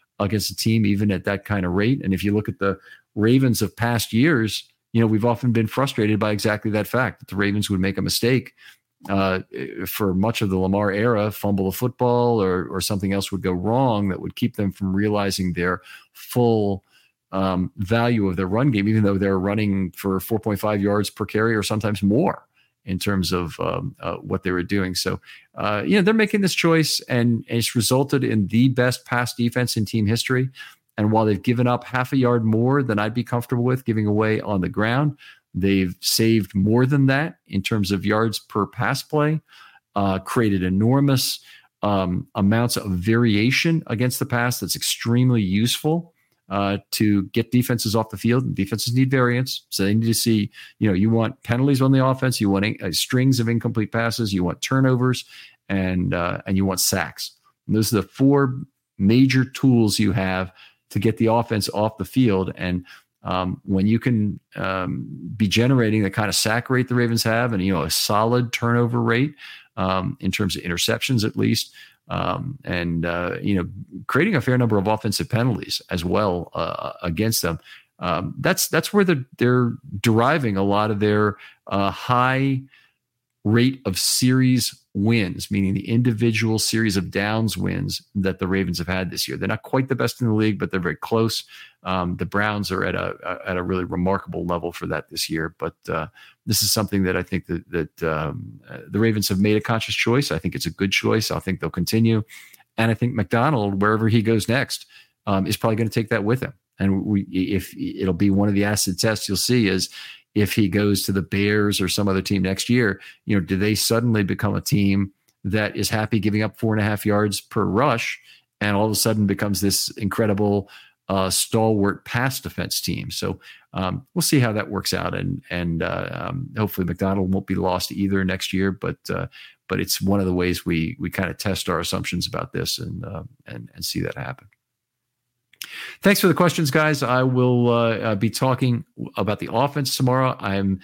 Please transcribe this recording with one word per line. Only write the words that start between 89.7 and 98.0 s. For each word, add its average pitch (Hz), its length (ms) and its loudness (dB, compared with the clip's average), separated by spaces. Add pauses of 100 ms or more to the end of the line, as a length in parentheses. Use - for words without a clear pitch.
the 131 80 -4
best 120 240 -4
in 123 80 0
the 110 60 2
league, 107 240 2
but 98 140 -6
they're 95 80 -2
very 85 160 -4
close. - 480 -2 (400)
Um, 90 340 -2
the 87 80 -6
Browns 104 460 -2
are 95 120 -2
at 90 120 -2
a, 92 280 -4
a, - 280 -8
at 90 60 -2
a 90 40 -2
really 90 220 -2
remarkable 87 640 -2
level 87 260 -4
for 87 160 -10
that 80 220 -8
this - 200 -8
year. 80 300 -4
But, 82 160 -8 (120)
uh, 82 200 -4 (400)
this 107 160 0
is 104 80 0
something 101 320 0
that 92 120 0
I 92 80 -2
think - 220 -6
that, 85 240 -6
that, 85 340 -6